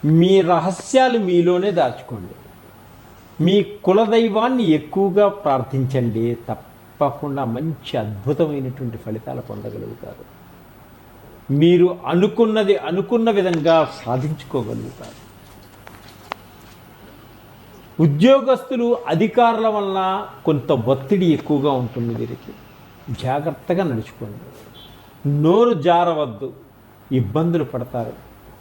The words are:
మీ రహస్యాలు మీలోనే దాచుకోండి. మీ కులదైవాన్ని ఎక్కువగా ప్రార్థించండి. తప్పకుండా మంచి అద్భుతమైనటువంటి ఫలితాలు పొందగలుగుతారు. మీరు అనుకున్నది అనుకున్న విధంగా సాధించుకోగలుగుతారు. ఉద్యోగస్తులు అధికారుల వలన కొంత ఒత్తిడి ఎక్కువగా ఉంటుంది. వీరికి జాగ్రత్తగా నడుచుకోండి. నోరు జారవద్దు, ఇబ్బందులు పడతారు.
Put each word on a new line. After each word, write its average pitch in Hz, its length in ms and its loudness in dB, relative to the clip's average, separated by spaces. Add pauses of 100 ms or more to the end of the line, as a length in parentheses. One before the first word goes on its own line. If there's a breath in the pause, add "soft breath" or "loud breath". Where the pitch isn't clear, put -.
మీ 180 320 6
రహస్యాలు 190 760 2
మీలోనే 180 520 2
దాచుకోండి. 120 640 -4 (1080)
మీ 196 180 4 (220)
కులదైవాన్ని 220 880 2
ఎక్కువగా 190 580 2
ప్రార్థించండి. 127 1080 -2 (120)
తప్పకుండా 139 960 -6
మంచి 131 540 -6
అద్భుతమైనటువంటి 127 1000 -4
ఫలితాలు 117 420 -10
పొందగలుగుతారు. - 1000 -14 (1080)
మీరు 175 540 4
అనుకున్నది 202 680 2
అనుకున్న 196 540 0
విధంగా 165 600 2 (140)
సాధించుకోగలుగుతారు. 120 1300 -6 (2750)
ఉద్యోగస్తులు 240 1000 2 (100)
అధికారుల 226 600 2
వలన 196 580 -2 (180)
కొంత 151 280 0
ఒత్తిడి 135 540 0
ఎక్కువగా 147 440 0
ఉంటుంది. 120 440 -4
వీరికి 117 380 -10 (680)
జాగ్రత్తగా 151 640 -4
నడుచుకోండి. 113 540 -8 (920)
నోరు 175 460 4
జారవద్దు, 151 800 0 (600)
ఇబ్బందులు 151 520 0
పడతారు. 123 480 -8 (480)